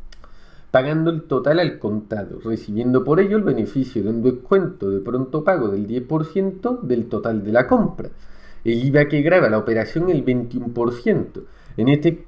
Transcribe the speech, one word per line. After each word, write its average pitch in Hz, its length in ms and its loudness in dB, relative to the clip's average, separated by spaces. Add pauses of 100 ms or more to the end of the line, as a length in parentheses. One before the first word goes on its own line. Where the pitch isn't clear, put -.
(720)
pagando 156 400 2
el 160 120 -2
total 143 380 2
al 156 180 -2
contado, 107 640 -6
recibiendo 113 600 0
por 151 160 4
ello 208 160 2
el 208 80 0
beneficio 120 580 -2
de 107 80 -2
un 113 120 -2
descuento 127 680 0
de 98 80 0
pronto 131 460 -4
pago 165 240 2
del 101 180 -2
diez 120 160 -4
por 156 220 -2
ciento 196 580 -4
del 120 240 -2
total 110 380 -4
de 107 80 -4
la 127 160 4
compra. 202 420 0 (540)
El 117 200 0
iva 143 200 4
que 147 180 2
grava 165 260 6
la 107 100 2
operación, 113 500 0
el 156 140 2
veintiuno 123 460 -2
por 120 240 -2
ciento. 151 520 -2 (320)
En 113 120 0
este 151 400 2